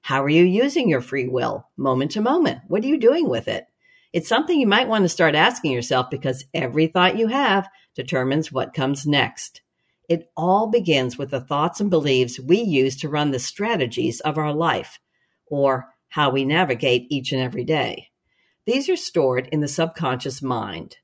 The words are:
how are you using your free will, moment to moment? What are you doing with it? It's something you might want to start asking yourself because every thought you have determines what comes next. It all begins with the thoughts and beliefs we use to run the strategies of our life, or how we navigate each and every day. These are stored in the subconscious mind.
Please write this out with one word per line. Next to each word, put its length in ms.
how 200
are 60
you 160
using 440
your 120
free 280
will, 380
moment 360
to 80
moment? 480
What 160
are 40
you 100
doing 300
with 200
it? 180
It's 160
something 300
you 80
might 220
want 160
to 40
start 260
asking 380
yourself 380
because 340
every 320
thought 320
you 100
have 400
determines 560
what 220
comes 340
next. 540
It 260
all 340
begins 500
with 120
the 100
thoughts 400
and 100
beliefs 500
we 220
use 360
to 120
run 200
the 80
strategies 840
of 180
our 160
life, 440
or 460
how 220
we 160
navigate 640
each 220
and 100
every 220
day. 440
These 240
are 80
stored 560
in 80
the 80
subconscious 720
mind. 640